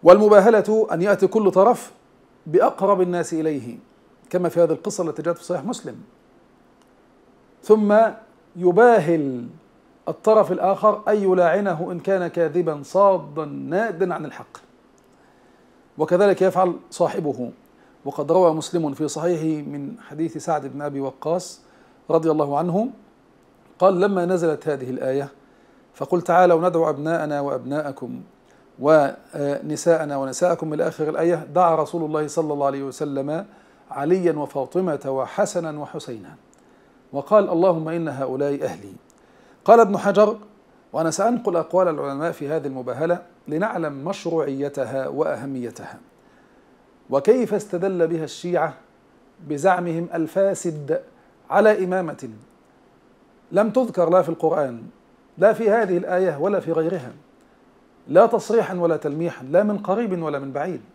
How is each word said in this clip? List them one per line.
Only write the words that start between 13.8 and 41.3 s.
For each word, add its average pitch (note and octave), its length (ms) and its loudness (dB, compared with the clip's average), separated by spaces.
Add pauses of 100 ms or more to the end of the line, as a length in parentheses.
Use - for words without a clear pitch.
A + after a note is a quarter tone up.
عن D#3 120 -8
الحق، - 320 -18 (1400)
وكذلك F3+ 440 2
يفعل F3+ 320 2 (180)
صاحبه. C#3+ 600 -4 (540)
وقد C#3 260 -6
روى F3 220 4
مسلم D#3+ 400 -4
في D3+ 140 -6
صحيحه D#3 640 -4
من C#3+ 260 -10 (140)
حديث D#3+ 280 -6
سعد D3+ 300 -6
بن C3+ 140 -12
أبي C#3 200 -6
وقاص D#3 600 -6 (480)
رضي D#3+ 220 2
الله C#3+ 260 0
عنه F3+ 320 0 (920)
قال: F#3 200 4
"لما F#3+ 260 0
نزلت E3 420 -2
هذه C3 220 -4
الآية C3 400 -4 (640)
فقل E3+ 280 -2
تعالوا F3 480 4
ندعو E3 200 0
أبناءنا D3 520 -4
وأبناءكم C3+ 800 -8 (580)
ونساءنا D3 1400 0
ونساءكم" D#3 560 -2
إلى - 140 -2
آخر D#3 220 -4
الآية، D#3+ 460 -2
دعا F3 200 4
رسول D#3+ 280 -4
الله D3+ 240 -4
صلى D3+ 260 -4
الله C#3+ 120 -2
عليه C#3 180 -2
وسلم C#3+ 600 -6 (460)
عليا E3+ 420 0
وفاطمة D3 720 -4
وحسنا D3+ 760 -4
وحسينا C#3 560 -14 (800)
وقال: G3 360 4
"اللهم E3 400 2
إن E3 180 -4
هؤلاء C#3 560 -4
أهلي". G2+ 300 -10 (720)
قال A#3 140 10
ابن G3+ 180 4
حجر، G#3 400 2 (560)
وأنا D#3+ 180 -2
سأنقل G#3 440 -2